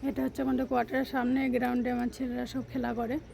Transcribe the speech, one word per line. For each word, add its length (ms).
এটা 160
হচ্ছে 200
আমাদের 260
কোয়ার্টারের 420
সামনে, 260
গ্রাউন্ডে 400
আমার 200
ছেলেরা 380
সব 180
খেলা 280
করে। 160